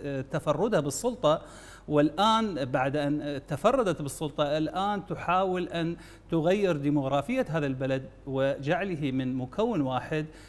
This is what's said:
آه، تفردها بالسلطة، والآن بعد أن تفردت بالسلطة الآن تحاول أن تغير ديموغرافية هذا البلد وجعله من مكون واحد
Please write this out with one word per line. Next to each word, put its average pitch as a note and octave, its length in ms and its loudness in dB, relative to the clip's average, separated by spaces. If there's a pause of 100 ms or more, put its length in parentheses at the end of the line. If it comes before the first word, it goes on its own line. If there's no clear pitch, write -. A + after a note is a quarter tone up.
آه، C#3 160 -4
تفردها D#3+ 600 0
بالسلطة، D#3 600 0 (460)
والآن D#3+ 760 4
بعد C3+ 320 0
أن C#3+ 520 -2
تفردت G3+ 540 2
بالسلطة D3 560 -2
الآن F#3 480 -2
تحاول F3+ 640 0
أن E3 280 -2 (340)
تغير F3 460 2
ديموغرافية C#3+ 720 0
هذا D3+ 180 0
البلد C3+ 360 -2 (240)
وجعله C#3 840 0
من B2+ 220 0
مكون F#3+ 460 0
واحد C3+ 460 -2 (220)